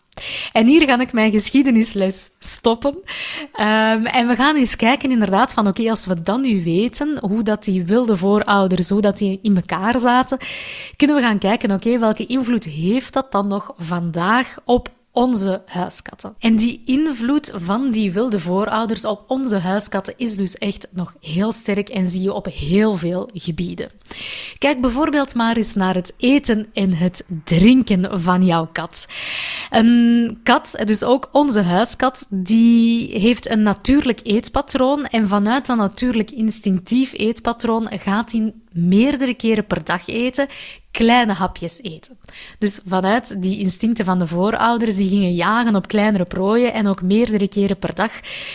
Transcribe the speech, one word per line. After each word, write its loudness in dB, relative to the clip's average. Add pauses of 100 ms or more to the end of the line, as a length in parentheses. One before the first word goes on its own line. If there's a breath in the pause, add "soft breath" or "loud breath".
(520 loud breath)
En 4
hier 6
ga 4
ik -4
mijn 2
geschiedenisles 2
stoppen. 0 (560 loud breath)
Ehm, 2
en 0
we 2
gaan 2
eens 2
kijken 2
inderdaad 2
van, 0
oké, 0
als -2
we -2
dan 0
nu 0
weten 0
hoe -2
dat -2
die 0
wilde 2
voorouders, 2
hoe 0
dat 2
die -2
in 2
elkaar -2
zaten, 2 (580 loud breath)
kunnen 2
we 2
gaan 2
kijken, 0
oké, 0
welke 0
invloed -2
heeft -2
dat -4
dan 0
nog -6
vandaag -2
op 0 (280)
onze 0
huiskatten? -8
En 4
die 0
invloed 0
van -2
die 0
wilde -2
voorouders -2
op -6
onze -2
huiskatten -4
is -4
dus -4
echt -6
nog -8
heel -2
sterk -2
en -2
zie -2
je -2
op -8
heel 0
veel -4
gebieden. -8 (680 loud breath)
Kijk 0
bijvoorbeeld 0
maar 0
eens 0
naar 0
het -4
eten 2
en 2
het 0 (200)
drinken 4
van 2
jouw 2
kat. -4 (640 loud breath)
Een 4
kat, 0 (100)
dus 2
ook 0
onze 4
huiskat, 0
die 2
heeft 0
een 2
natuurlijk 0
eetpatroon 0
en 0
vanuit 0
dat -2
natuurlijk -2
instinctief -2
eetpatroon -2
gaat -4
hij -2 (200)
meerdere 2
keren 0
per -4
dag -4
eten, -2 (440 loud breath)
kleine 2
hapjes -6
eten. -14 (400 loud breath)
Dus -2
vanuit 0
die -2
instincten -2
van 2
de 0
voorouders, 0
die 0
gingen 2
jagen 2
op -2
kleinere 2
prooien 0
en -2
ook 0
meerdere 2
keren 0
per -6
dag, -2 (420 loud breath)